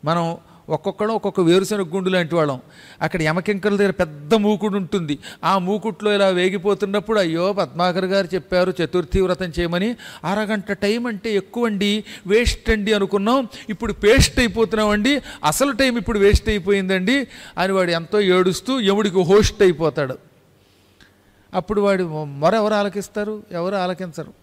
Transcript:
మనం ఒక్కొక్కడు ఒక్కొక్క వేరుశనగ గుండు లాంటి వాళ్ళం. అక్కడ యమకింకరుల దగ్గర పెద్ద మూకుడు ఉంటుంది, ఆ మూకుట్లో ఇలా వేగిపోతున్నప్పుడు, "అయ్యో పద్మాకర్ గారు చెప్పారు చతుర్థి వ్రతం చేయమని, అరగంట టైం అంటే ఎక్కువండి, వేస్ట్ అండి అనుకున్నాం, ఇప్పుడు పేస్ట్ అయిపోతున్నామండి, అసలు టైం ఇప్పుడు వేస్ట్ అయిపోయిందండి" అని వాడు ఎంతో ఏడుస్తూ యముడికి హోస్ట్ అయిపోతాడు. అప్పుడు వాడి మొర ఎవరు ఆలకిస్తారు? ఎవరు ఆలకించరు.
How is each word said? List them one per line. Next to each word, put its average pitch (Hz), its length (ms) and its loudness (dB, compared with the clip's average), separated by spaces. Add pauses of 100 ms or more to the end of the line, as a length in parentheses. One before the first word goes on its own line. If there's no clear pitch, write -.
మనం 165 320 -2 (320)
ఒక్కొక్కడు 214 440 -4
ఒక్కొక్క 196 260 -4
వేరుశనగ 185 560 2
గుండు 190 140 -2
లాంటి 175 260 0
వాళ్ళం. 147 260 0 (400)
అక్కడ 160 200 -4
యమకింకరుల 185 560 0
దగ్గర 196 140 2
పెద్ద 151 420 -2
మూకుడు 208 440 2
ఉంటుంది, 165 420 -2 (240)
ఆ 180 140 2
మూకుట్లో 208 580 -2
ఇలా 202 120 4
వేగిపోతున్నప్పుడు, 196 920 0
"అయ్యో 175 340 0
పద్మాకర్ 180 520 -2
గారు 190 300 0
చెప్పారు 180 380 0 (100)
చతుర్థి 180 380 0
వ్రతం 180 380 -2
చేయమని, 175 360 -2 (280)
అరగంట 202 480 -4
టైం 214 340 -2
అంటే 220 280 -6
ఎక్కువండి, 208 680 -2 (240)
వేస్ట్ 226 420 2
అండి 214 240 0
అనుకున్నాం, 208 540 0 (220)
ఇప్పుడు 214 240 -6
పేస్ట్ 226 460 4
అయిపోతున్నామండి, 220 840 2 (220)
అసలు 262 280 2
టైం 247 260 0
ఇప్పుడు 214 220 -2
వేస్ట్ 202 300 4
అయిపోయిందండి" 196 760 0 (300)
అని 185 160 0
వాడు 180 180 2
ఎంతో 170 300 0
ఏడుస్తూ 185 580 2
యముడికి 196 440 2
హోస్ట్ 202 380 4
అయిపోతాడు. 151 560 2 (1400)
అప్పుడు 202 280 -2
వాడి 196 220 2
మొర 156 520 0
ఎవరు 214 180 2
ఆలకిస్తారు? 208 800 -4
ఎవరు 180 240 -4
ఆలకించరు. 180 680 -6